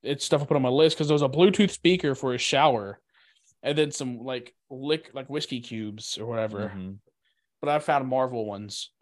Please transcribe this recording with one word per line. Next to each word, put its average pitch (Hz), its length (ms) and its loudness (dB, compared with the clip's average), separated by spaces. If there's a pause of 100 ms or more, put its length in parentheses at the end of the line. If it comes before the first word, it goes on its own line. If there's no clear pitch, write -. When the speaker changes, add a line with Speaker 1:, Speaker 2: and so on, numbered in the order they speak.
Speaker 1:
it's 139 220 -6
stuff 147 180 2
I 143 40 -6
put 147 100 0
on 135 60 2
my 127 80 2
list 156 260 6
'cause 151 120 -2
there 151 60 4
was 147 80 4
a 139 60 2
Bluetooth 190 420 6
speaker 175 440 2
for 127 180 -2
his 123 80 -4
shower 123 600 2 (640)
and 147 140 0
then 151 140 2
some, 123 340 -8
like, 127 300 -10 (160)
lick, 143 420 -6
like, 135 160 -12
whiskey 135 320 -6
cubes 110 560 -10
or 107 80 -10
whatever. 107 500 -4
Speaker 2:
Mm-hmm. 95 180 -10 (680)
Speaker 1:
But 147 80 -2
I 147 120 2
found 139 280 0
Marvel 127 380 -2
ones. 101 560 -12